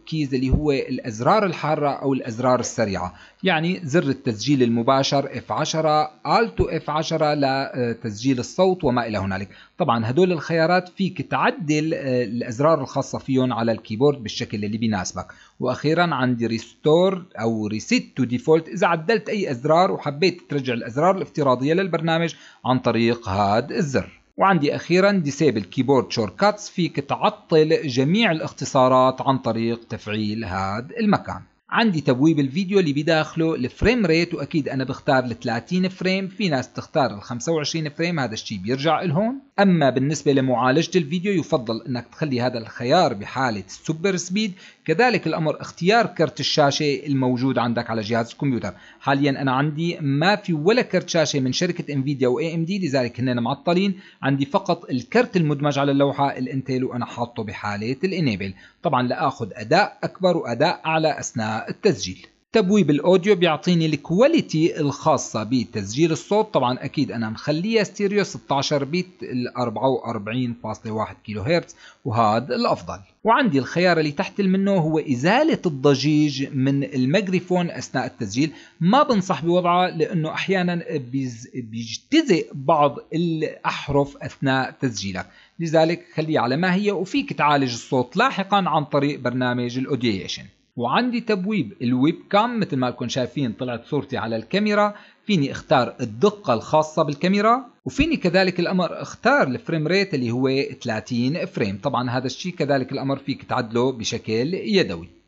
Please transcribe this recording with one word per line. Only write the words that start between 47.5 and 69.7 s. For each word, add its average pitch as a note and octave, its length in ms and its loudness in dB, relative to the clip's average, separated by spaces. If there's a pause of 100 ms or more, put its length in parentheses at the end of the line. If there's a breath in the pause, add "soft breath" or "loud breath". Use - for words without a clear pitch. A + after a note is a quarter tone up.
عندك A#2 320 0
على A2+ 120 -2
جهاز A2+ 300 -2
الكمبيوتر. A2+ 420 -2 (260 loud breath)
حاليًا C#3 420 0
أنا C#3 100 0
عندي D3+ 500 -2
ما D3 340 2
في F#3+ 180 -2
ولا F#3+ 280 2
كرت - 280 -2
شاشة D3+ 300 2
من B2+ 120 0
شركة D3 420 -4
انفيديا C3+ 340 0
و B2 120 2
اي D#3+ 160 -4
ام E3 100 -2
دي، F#3 220 -2
لذلك B2+ 320 -2
هنن B2 200 0
معطلين. F3 600 0 (220 loud breath)
عندي C#3 240 0
فقط - 440 -4
الكرت F#3 480 0
المدمج D3 420 0
على C#3+ 120 2
اللوحة C#3 460 0
الانتل B2+ 460 -4
وأنا A#2+ 220 -6
حاطه A#2 380 -8
بحالة G#2 600 -6
الانيبل، B2 500 -2 (300 loud breath)
طبعًا B2+ 240 0
لآخذ B2+ 460 -4
أداء C#3+ 500 0
أكبر F3 340 0
وأداء C3 480 0
أعلى D#3 340 0
أثناء A2 380 -4 (120)
التسجيل. - 560 -2 (260)
تبويب G3 380 4
الأوديو F3+ 460 4
بيعطيني E3+ 500 2
الكواليتي E3+ 920 2
الخاصة C3+ 640 0
بتسجيل A#2+ 680 0
الصوت، G#3 420 -2
طبعًا B2+ 320 0
أكيد B2+ 260 -2
أنا A2 180 -6
مخليها F3 540 0
ستيريو G3+ 400 -2
ستاشر C#3 600 -2
بت F3 220 -2 (180)
ال B2 340 -6
أربعة A#2+ 300 -2